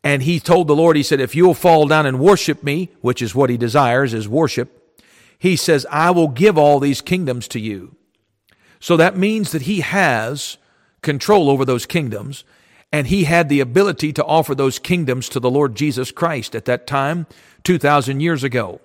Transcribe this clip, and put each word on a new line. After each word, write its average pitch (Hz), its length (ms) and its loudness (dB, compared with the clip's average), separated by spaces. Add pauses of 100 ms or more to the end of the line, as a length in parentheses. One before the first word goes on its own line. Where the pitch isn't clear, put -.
And 139 220 -2
he 165 160 0
told 170 280 2
the 147 100 4
Lord, 165 180 4
he 143 80 2
said, 143 160 0
"If 127 160 -4
you'll 175 180 6
fall 160 320 4
down 151 200 2
and 131 160 -2
worship 165 420 2
me," 151 260 -4 (120)
which 123 200 -2
is 107 140 -6
what 131 140 2
he 120 80 -2
desires, 120 560 0
is 107 160 -6
worship, - 680 -4 (400)
he 180 200 0
says, 151 340 0
"I 156 200 2
will 165 180 2
give 165 280 2
all 147 220 6
these 139 220 -2
kingdoms 135 480 -4
to 120 100 -8
you." 104 360 -10 (840)
So 175 160 0
that 185 220 4
means 208 340 -2
that 151 120 -6
he 180 180 -2
has 139 760 -2 (440)
control 156 480 2
over 135 160 2
those 123 200 -2
kingdoms, 131 600 -8 (480)
and 143 140 -2
he 180 180 2
had 165 240 2
the 143 100 2
ability 151 540 0
to 151 100 -2
offer 151 320 0
those 135 240 -2
kingdoms 131 500 -4
to 131 120 -6
the 123 100 2
Lord 135 240 0
Jesus 127 360 -4
Christ 151 440 -6
at 110 80 -8
that 123 240 -4
time, 147 400 -4 (380)
two 180 120 2
thousand 139 440 0
years 160 200 0
ago. 110 440 -4